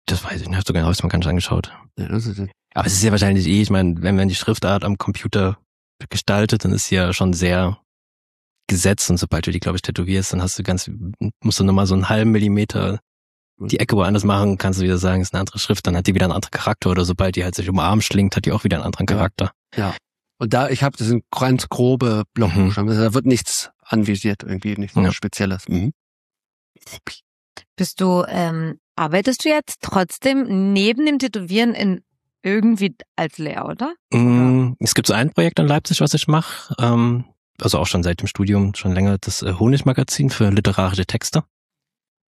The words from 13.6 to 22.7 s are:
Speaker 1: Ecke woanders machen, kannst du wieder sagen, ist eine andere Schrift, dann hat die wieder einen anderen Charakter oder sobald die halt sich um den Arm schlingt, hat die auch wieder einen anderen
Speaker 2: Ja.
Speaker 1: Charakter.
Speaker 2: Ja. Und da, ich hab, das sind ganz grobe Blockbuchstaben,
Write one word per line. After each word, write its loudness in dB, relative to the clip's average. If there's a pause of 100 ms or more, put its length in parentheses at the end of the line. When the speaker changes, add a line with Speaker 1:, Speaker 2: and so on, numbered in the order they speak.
Speaker 1:
Ecke 0
woanders 2
machen, 2
kannst -2
du 2
wieder 2
sagen, 2
ist -4
eine -2
andere -8
Schrift, -2
dann 0
hat 0
die 2
wieder 2
einen 0
anderen -6
Charakter -2
oder 2
sobald -2
die -2
halt -6
sich -6
um -2
den 0
Arm 2
schlingt, 0
hat -2
die 0
auch -2
wieder 2
einen -6
anderen -4
Speaker 2:
Ja. 0
Speaker 1:
Charakter. -2 (260)
Speaker 2:
Ja. -2 (440)
Und -2
da, 2
ich -2
hab, 0
das -2
sind 2
ganz 0
grobe 0 (100)
Blockbuchstaben, 2